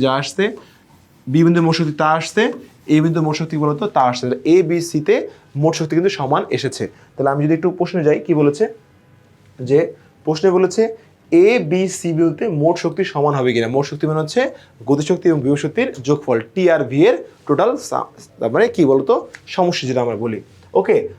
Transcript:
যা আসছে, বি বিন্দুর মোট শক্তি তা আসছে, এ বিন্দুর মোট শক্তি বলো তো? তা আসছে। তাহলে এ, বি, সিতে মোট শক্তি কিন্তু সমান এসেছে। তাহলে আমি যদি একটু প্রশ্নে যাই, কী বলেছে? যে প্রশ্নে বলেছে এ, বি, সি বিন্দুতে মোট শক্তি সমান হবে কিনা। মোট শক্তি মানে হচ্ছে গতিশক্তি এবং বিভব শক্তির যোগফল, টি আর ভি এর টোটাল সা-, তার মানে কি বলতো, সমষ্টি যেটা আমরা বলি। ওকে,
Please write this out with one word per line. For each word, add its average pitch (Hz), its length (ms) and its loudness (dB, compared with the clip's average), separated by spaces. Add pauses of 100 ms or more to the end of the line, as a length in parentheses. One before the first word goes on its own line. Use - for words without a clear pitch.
যা 131 60 2 (100)
আসছে, 165 220 -4 (840)
বি 135 180 2
বিন্দুর 170 220 4
মোট 165 120 0
শক্তি 151 220 -2
তা 156 80 2 (100)
আসছে, 208 240 -2 (520)
এ - 80 6
বিন্দুর 160 240 0
মোট 151 120 -2
শক্তি 160 240 -6
বলো 147 160 0
তো? 208 60 -4 (100)
তা 147 140 4
আসছে। 123 160 -4
তাহলে 123 140 -2 (140)
এ, 175 40 8 (100)
বি, 170 100 0 (120)
সিতে 156 260 0 (460)
মোট 160 180 2
শক্তি 160 180 -4
কিন্তু 185 220 2
সমান 139 220 0 (160)
এসেছে। 123 260 -6 (300)
তাহলে 135 200 -2
আমি 143 120 -2
যদি 151 120 2
একটু 175 200 -2
প্রশ্নে 170 300 -2
যাই, 151 180 4
কী 175 160 0
বলেছে? 147 220 2 (1040)
যে 143 100 4 (460)
প্রশ্নে 156 320 0
বলেছে 185 240 2 (500)
এ, 170 140 6 (240)
বি, 180 120 0 (160)
সি 170 200 -6
বিন্দুতে 160 280 0 (160)
মোট 165 220 2
শক্তি 165 180 -4 (120)
সমান 147 240 0
হবে 127 180 0
কিনা। 113 200 0
মোট 139 140 0
শক্তি 147 200 -6
মানে 156 140 -2
হচ্ছে 156 180 -2 (480)
গতিশক্তি 151 420 0
এবং 156 140 2
বিভব 143 180 0
শক্তির 226 260 -2 (180)
যোগফল, 143 300 0 (160)
টি 190 100 -2 (100)
আর 156 80 2 (100)
ভি 135 80 0 (100)
এর 262 60 2 (320)
টোটাল 156 240 2 (160)
সা-, 123 220 -6 (300)
তার 113 140 -2
মানে 185 120 2 (100)
কি 180 160 2
বলতো, 135 220 2 (420)
সমষ্টি 175 340 0
যেটা 127 160 -2
আমরা 117 200 -4
বলি। 110 140 -6 (400)
ওকে, 196 180 2 (220)